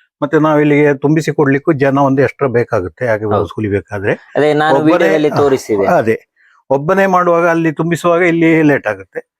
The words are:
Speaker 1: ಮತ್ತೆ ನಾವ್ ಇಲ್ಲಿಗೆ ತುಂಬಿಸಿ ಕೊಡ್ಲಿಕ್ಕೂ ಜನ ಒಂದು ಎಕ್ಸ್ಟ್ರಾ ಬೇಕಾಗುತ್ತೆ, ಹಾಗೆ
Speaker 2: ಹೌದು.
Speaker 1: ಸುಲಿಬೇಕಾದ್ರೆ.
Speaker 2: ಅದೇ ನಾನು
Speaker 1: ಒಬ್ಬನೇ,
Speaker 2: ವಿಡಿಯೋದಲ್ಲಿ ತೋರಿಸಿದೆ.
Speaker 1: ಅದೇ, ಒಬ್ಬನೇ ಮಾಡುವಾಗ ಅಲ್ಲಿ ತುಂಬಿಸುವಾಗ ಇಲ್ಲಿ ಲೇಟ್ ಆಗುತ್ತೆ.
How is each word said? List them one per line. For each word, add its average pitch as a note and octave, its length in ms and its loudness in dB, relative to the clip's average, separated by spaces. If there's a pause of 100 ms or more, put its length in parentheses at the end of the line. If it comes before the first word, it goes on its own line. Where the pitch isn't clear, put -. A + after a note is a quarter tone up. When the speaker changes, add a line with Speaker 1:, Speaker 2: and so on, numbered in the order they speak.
(220)
Speaker 1:
ಮತ್ತೆ D3+ 160 0
ನಾವ್ D3+ 220 2
ಇಲ್ಲಿಗೆ D3 340 2
ತುಂಬಿಸಿ D#3 380 -2
ಕೊಡ್ಲಿಕ್ಕೂ C#3+ 400 -2
ಜನ C#3 260 0
ಒಂದು C#3 240 2
ಎಕ್ಸ್ಟ್ರಾ C3+ 260 -2
ಬೇಕಾಗುತ್ತೆ, A2+ 580 -4
ಹಾಗೆ G#2+ 180 -2
Speaker 2:
ಹೌದು. G#2 220 -2
Speaker 1:
ಸುಲಿಬೇಕಾದ್ರೆ. G#2 920 -6
Speaker 2:
ಅದೇ D3 160 2
ನಾನು D3+ 240 0
Speaker 1:
ಒಬ್ಬನೇ, D#3 160 2
Speaker 2:
ವಿಡಿಯೋದಲ್ಲಿ D#3+ 380 2
ತೋರಿಸಿದೆ. C3+ 560 0
Speaker 1:
ಅದೇ, A2+ 340 0 (500)
ಒಬ್ಬನೇ F3 360 0
ಮಾಡುವಾಗ F3 420 2
ಅಲ್ಲಿ E3 240 0
ತುಂಬಿಸುವಾಗ E3+ 500 0
ಇಲ್ಲಿ E3 400 2
ಲೇಟ್ C#3+ 240 2
ಆಗುತ್ತೆ. G#2 340 -8 (200)